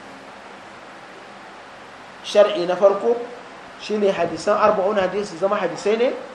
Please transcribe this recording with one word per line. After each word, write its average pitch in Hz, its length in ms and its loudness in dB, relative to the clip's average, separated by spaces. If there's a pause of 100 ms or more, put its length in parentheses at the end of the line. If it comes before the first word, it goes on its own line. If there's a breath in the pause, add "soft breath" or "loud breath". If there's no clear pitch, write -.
(2250)
Shar'i 202 420 6
na 175 100 0
farko 202 400 4 (640)
shine 208 320 0
hadisan 175 460 0
arba'un 208 400 4
hadisi 190 340 0
su 165 60 -10
zama 196 200 2
hadisai 185 400 0
ne 254 160 4 (220)